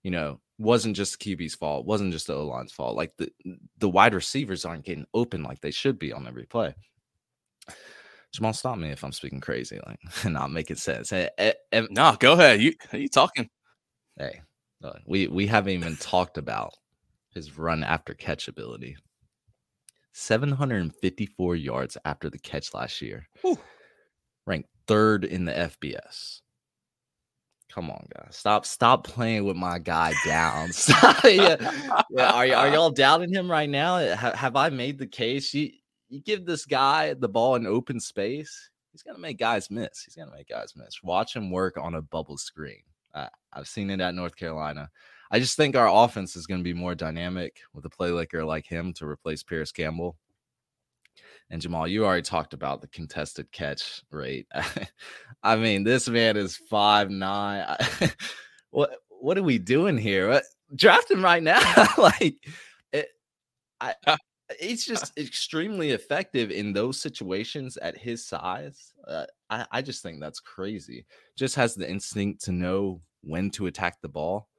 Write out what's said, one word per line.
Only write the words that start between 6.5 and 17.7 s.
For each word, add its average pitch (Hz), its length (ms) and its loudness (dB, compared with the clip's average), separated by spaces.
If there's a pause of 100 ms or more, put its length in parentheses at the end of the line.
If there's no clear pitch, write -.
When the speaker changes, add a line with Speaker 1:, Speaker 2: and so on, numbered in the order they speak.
Speaker 1:
Jamal, 110 200 -2
stop 117 260 -6
me 78 120 -6
if 69 120 -10
I'm 69 100 -10
speaking 67 280 -12
crazy, 60 460 -8
like, - 120 -18 (260)
<laughs> - 60 -
not 69 220 -4
making 80 240 -6
sense. - 360 -6
Eh, 92 160 -2 (100)
eh, 107 140 2 (200)
eh, 113 180 2
Speaker 2:
Nah, 127 260 6
go 131 180 8
ahead. 135 260 10
You, 147 140 4 (180)
you 90 160 -6
talking. - 400 2 (680)
Speaker 1:
Hey, - 260 -12 (400)
look, - 240 -16
we, 95 200 0
we 98 200 -2
haven't 104 260 2
even 85 240 -6
talked - 400 0
about 55 380 -8 (560)
his 73 280 -16
run 80 240 -2